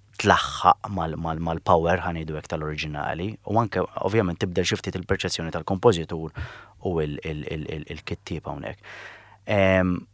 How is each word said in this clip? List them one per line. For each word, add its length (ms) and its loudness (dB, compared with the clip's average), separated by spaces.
tlaħħaq 720 4
mal-, 280 -2
mal-, 240 -4
mal-power, 600 2
ħanejdu 360 -6
hekk, 120 -10
tal-oriġinali. 800 -6
U 140 0
anke, 260 0
ovvjament, 400 0
tibdel 240 0
xi 120 0
ftit 200 -6
il-perċezzjoni 560 -2
tal-kompożitur 800 2
u 220 -2
il-, 200 -4
il-, 240 -6
il-, 240 -6
il-, 200 -8
il-kittieb 560 -10
hawnhekk. 360 -10
Em, 480 6